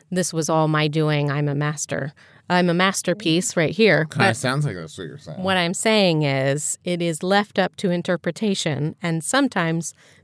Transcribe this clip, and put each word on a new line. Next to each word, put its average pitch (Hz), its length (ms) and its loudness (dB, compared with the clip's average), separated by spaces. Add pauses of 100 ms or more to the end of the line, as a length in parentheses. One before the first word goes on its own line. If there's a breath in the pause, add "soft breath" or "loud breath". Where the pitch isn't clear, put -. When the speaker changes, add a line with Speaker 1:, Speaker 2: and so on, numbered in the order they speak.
(100)
Speaker 1:
"This 180 220 -2
was 160 160 -2
all 160 200 4
my 156 200 2
doing, 147 420 0
I'm 147 180 0
a 143 60 -2
master. 147 580 -4 (360 soft breath)
I'm 180 220 4
a 165 40 2
masterpiece 180 840 0
right 156 180 2
here." 165 320 4
Speaker 2:
Kinda 143 220 0
Speaker 1:
But - 80 0
Speaker 2:
sounds 135 280 -2
like 110 120 -4
that's 80 200 -12
what 92 120 -10
you're 67 100 -14
saying. - 240 -12
Speaker 1:
what 190 140 0
I'm 175 180 0
saying 190 480 4
is 139 640 0
it 175 180 -2
is 170 200 -2
left 202 360 0
up 185 180 0
to 190 140 -2
interpretation, 175 1120 -2
and 165 200 -2
sometimes 170 720 0 (320 soft breath)